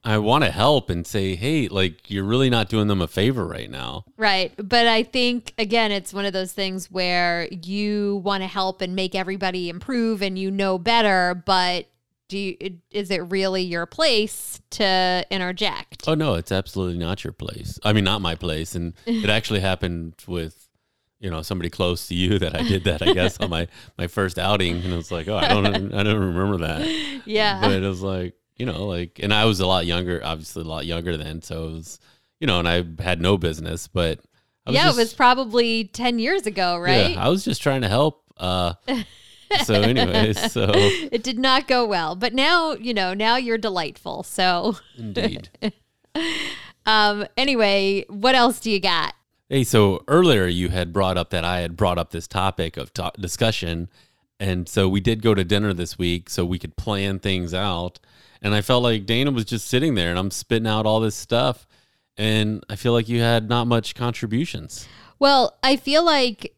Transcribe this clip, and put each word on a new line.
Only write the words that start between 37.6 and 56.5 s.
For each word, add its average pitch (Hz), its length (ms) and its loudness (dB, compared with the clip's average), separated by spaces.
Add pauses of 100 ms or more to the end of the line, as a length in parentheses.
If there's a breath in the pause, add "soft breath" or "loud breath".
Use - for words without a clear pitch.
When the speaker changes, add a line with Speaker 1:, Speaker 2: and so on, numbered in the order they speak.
Speaker 1:
trying 135 200 2
to 107 60 0
help. 139 340 2 (140)
Uh, 90 380 0 (120)
Speaker 2:
<laughs> - 800 -4
Speaker 1:
so 113 100 2
anyways, 107 800 2
so 110 220 2
Speaker 2:
It 339 500 2
did 247 140 -4
not 262 280 2
go 247 180 4
well, 175 300 -2
but 220 180 -2
now, 311 420 2
you 233 200 -6
know, 185 180 0
now 220 240 2
you're 233 220 0
delightful. 185 640 -6
So 185 540 0 (220)
Speaker 1:
Indeed. 113 500 -4 (140)
Speaker 2:
<laughs> 214 100 -2 (1120 loud breath)
Um, 208 400 2 (100)
anyway, 202 720 2
what 214 260 2
else 247 260 4
do 220 100 -4
you 196 100 2
got? 170 340 0 (340)
Speaker 1:
Hey, 135 160 2
so 101 440 4
earlier 143 380 6
you 87 220 0
had 87 240 -2
brought 92 240 0
up 87 140 -2
that 85 140 -2
I 90 160 -2
had 85 160 -6
brought 90 220 2
up 82 120 -4
this 82 160 -10
topic 92 500 -2
of 67 180 -10
to-, 87 240 -6
discussion. 87 680 -2 (500 soft breath)
And 90 300 -2
so 95 200 2
we 98 120 2
did 110 220 0
go 113 120 4
to 95 100 2
dinner 101 280 0
this 87 260 -6
week 87 300 -2
so 90 160 -2
we 90 140 -2